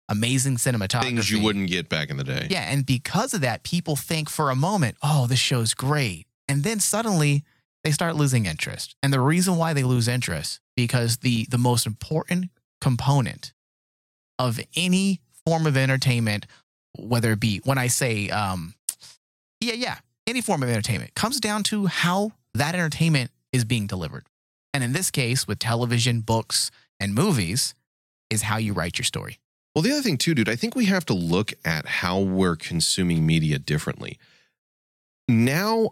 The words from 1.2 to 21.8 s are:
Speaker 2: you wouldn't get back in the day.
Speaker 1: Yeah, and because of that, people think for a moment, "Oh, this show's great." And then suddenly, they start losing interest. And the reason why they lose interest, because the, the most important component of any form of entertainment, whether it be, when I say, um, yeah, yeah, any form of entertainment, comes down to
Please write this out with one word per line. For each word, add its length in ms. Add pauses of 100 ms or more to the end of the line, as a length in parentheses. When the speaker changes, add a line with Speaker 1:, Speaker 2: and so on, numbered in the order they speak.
Speaker 2:
you 100
wouldn't 280
get 200
back 200
in 80
the 60
day. 260
Speaker 1:
Yeah, 200
and 160
because 480
of 80
that, 220
people 320
think 340
for 200
a 60
moment, 460
"Oh, 260
this 120
show's 340
great." 520 (220)
And 160
then 180
suddenly, 600 (420)
they 60
start 260
losing 280
interest. 560
And 120
the 80
reason 340
why 180
they 100
lose 260
interest, 500 (160)
because 420
the, 320
the 80
most 280
important 640 (320)
component 720 (840)
of 220 (160)
any 460 (240)
form 200
of 120
entertainment, 680 (540)
whether 320
it 80
be, 240
when 140
I 100
say, 420
um, 440 (880)
yeah, 140
yeah, 220 (300)
any 140
form 200
of 80
entertainment, 460
comes 240
down 240
to 220